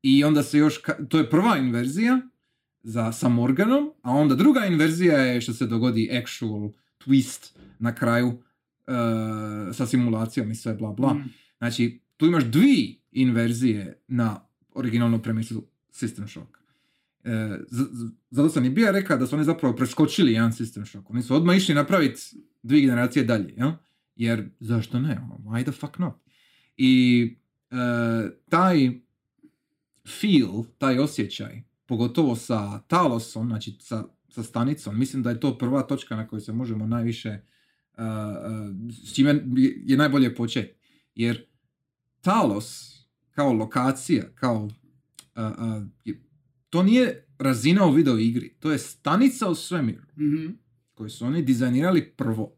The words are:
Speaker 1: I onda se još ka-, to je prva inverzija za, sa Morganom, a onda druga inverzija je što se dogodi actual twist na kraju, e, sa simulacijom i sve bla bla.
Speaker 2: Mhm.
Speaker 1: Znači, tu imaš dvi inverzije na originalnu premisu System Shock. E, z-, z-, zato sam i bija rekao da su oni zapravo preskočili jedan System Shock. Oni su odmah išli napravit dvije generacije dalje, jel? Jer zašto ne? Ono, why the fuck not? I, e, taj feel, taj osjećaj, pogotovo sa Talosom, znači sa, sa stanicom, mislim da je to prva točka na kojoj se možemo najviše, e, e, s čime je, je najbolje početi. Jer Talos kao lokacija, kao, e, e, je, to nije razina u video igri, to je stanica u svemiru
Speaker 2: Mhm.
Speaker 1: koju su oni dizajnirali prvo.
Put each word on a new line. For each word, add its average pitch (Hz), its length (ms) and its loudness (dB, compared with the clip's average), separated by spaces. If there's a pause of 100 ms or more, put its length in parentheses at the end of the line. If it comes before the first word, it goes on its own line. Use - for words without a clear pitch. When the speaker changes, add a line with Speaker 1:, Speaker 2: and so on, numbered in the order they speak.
Speaker 1:
I 139 220 6
onda 151 180 4
se 147 160 2
još 151 240 2
ka-, - 260 -6
to 160 100 2
je 156 120 2
prva 185 280 4
inverzija 139 600 0 (640)
za, 113 300 -4
sa 127 160 -2
Morganom, 165 640 2 (120)
a 247 100 -8
onda 285 220 4
druga 240 320 4
inverzija 165 520 2
je 123 220 2
što 117 120 -6
se 120 140 -4
dogodi 113 480 0
actual 107 580 -6 (260)
twist - 500 0 (300)
na 117 160 -4
kraju, 117 340 0
e, - 640 -12 (760)
sa 117 160 -6
simulacijom 113 640 -2
i 107 40 -6
sve 110 200 -8
bla 107 180 -6
bla. 131 220 0
Speaker 2:
Mhm. 139 140 -6 (300)
Speaker 1:
Znači, 117 420 -4 (160)
tu 156 100 2
imaš 165 180 4
dvi 151 560 4 (120)
inverzije 117 960 0
na 117 320 -2 (300)
originalnu 117 480 0
premisu 113 460 -6 (260)
System 104 380 -8
Shock. - 300 -20 (640)
E, 120 80 -10 (300)
z-, 127 320 -4
z-, 117 180 -10 (200)
zato 143 180 2
sam 127 160 0
i 131 60 2
bija 208 200 2
rekao 190 280 0
da 127 80 0
su 147 100 -4
oni 151 80 0
zapravo 139 320 0
preskočili 135 560 2
jedan 113 200 2
System 113 340 -10
Shock. - 240 -20
Oni 120 120 -2
su 123 120 0
odmah 170 220 4
išli 185 180 2
napravit 147 460 0 (420)
dvije 139 180 4
generacije 123 440 2
dalje, 107 320 -2
jel? 127 140 0 (460)
Jer 117 340 -2 (100)
zašto 117 400 -2
ne? 139 200 -4
Ono, 123 200 -16
why 110 220 -6
the 139 100 -4
fuck - 260 -12
not? 165 160 -4 (640)
I, 123 600 4 (300)
e, 127 100 -12 (720)
taj 165 420 4 (1200)
feel, 151 380 2 (300)
taj 131 200 0
osjećaj, 113 640 -6 (240)
pogotovo 120 500 0
sa 104 440 -6
Talosom, 117 680 -2
znači 110 320 -8
sa, 110 240 -10 (220)
sa - 160 -12
stanicom, 117 560 -4
mislim 131 240 -2
da 120 80 -2
je 117 100 -4
to 135 180 -2
prva 131 240 -2
točka 131 340 -6
na 113 100 -8
kojoj 107 140 -10
se 107 120 -12
možemo 113 340 -6
najviše, 117 420 -4
e, 104 100 -10 (560)
e, 113 100 -12 (1000)
s - 120 -18
čime 143 160 4 (260)
je, 131 260 2
je 131 140 2
najbolje 135 380 2
početi. - 400 -4 (400)
Jer 117 300 -2 (760)
Talos 135 760 -2 (320)
kao 143 220 0
lokacija, 127 760 0
kao, 113 380 -2 (680)
e, 117 60 -10
e, 110 60 -4 (580)
je, 104 160 -12 (500)
to 170 120 0
nije 233 440 2 (120)
razina 135 480 2
u 147 60 4
video 135 260 4
igri, 117 320 0
to - 220 -6
je 143 60 -2
stanica 214 680 0
u 170 60 0
svemiru 147 480 -4 (100)
Speaker 2:
Mhm. 151 340 -2 (460)
Speaker 1:
koju 107 180 -14
su - 160 -8
oni 160 160 0
dizajnirali 131 640 2
prvo. 110 520 -6